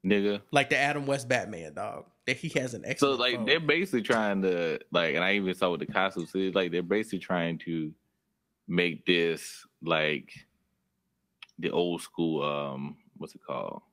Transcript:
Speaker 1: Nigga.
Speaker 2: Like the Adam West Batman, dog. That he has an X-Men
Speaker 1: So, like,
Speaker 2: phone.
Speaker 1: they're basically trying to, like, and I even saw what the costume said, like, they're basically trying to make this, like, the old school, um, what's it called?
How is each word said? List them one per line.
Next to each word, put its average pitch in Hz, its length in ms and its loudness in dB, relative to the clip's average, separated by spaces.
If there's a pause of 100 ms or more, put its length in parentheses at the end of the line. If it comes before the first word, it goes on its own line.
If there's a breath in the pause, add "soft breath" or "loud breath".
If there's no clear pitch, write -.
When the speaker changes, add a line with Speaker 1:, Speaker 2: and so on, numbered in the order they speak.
Speaker 1:
Nigga. 101 360 4 (100)
Speaker 2:
Like 139 180 4
the 147 60 4
Adam 143 300 0
West 135 220 -2
Batman, 95 460 -2
dog. 90 300 -8 (220)
That 131 100 0
he 160 140 -8 (100)
has 123 140 -6
an 104 100 -10
X-Men 131 140 -4
Speaker 1:
So, 139 180 4
like, 123 200 2
Speaker 2:
phone. 117 100 -2
Speaker 1:
they're 143 120 4
basically 156 440 2
trying 104 400 2
to, 85 360 2 (140)
like, 82 240 2
and 85 80 2
I 98 100 2
even 92 200 0
saw 90 160 2
what 82 100 -2
the - 60 -4
costume 92 400 0
said, 95 280 -2
like, 95 160 2
they're 87 120 0
basically 98 360 -2
trying 85 420 -2
to 80 320 -4 (760)
make 87 380 0
this, 85 600 0 (160)
like, 78 480 0 (1300)
the - 120 -2
old 85 320 0
school, 80 420 0
um, 71 520 -4 (200)
what's 69 180 -14
it - 100 -20
called? 53 380 -8 (100)